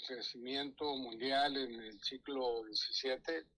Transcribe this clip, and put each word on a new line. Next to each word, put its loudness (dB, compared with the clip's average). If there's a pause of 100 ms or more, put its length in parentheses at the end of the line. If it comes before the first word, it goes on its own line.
crecimiento -2
mundial 2
en -2
el -12
siglo 0
diecisiete? 0 (100)